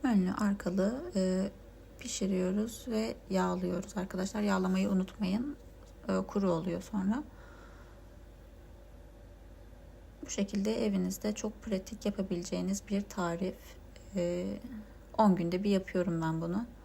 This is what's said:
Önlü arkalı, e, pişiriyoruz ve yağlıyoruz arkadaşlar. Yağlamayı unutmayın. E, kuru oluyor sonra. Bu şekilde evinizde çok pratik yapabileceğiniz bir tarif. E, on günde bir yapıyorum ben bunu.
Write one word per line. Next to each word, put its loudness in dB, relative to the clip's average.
Önlü 6
arkalı, 2
e, 4
pişiriyoruz 0
ve 0
yağlıyoruz 0
arkadaşlar. -2
Yağlamayı 4
unutmayın. 0
E, 4
kuru 2
oluyor 0
sonra. 0
Bu -14
şekilde 2
evinizde 2
çok -6
pratik -4
yapabileceğiniz -2
bir 2
tarif. -2
E, 0
on 10
günde 2
bir 4
yapıyorum 2
ben 2
bunu. 0